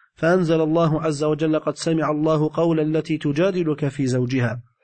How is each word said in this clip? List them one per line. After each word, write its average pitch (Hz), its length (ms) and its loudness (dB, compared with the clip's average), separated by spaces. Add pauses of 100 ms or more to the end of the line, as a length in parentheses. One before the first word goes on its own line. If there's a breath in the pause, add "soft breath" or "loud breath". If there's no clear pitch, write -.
(140 soft breath)
فأنزل 165 460 2
الله 156 420 2
عز 151 220 -2
وجل: 156 340 0
'قد 151 180 -4
سمع 160 340 0
الله 151 440 0
قول 165 260 2
التي 156 380 -2
تجادلك 151 680 0
في 135 180 -2
زوجها'". 123 540 -2 (240)